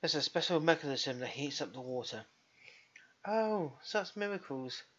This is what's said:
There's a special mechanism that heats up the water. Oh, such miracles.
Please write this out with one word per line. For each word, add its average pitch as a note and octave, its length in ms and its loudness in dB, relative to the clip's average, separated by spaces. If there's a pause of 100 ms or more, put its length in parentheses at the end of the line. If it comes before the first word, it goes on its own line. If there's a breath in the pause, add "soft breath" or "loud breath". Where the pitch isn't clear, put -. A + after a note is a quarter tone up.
There's E3 140 2
a D3 80 2
special E3+ 360 2
mechanism C#3+ 600 4
that B2 100 -4
heats C#3 320 -4
up C#3+ 120 -6
the C3 80 -8
water. B2+ 440 -6 (960 loud breath)
Oh, G#3 600 2
such - 320 -2
miracles. F#3+ 680 -4 (180)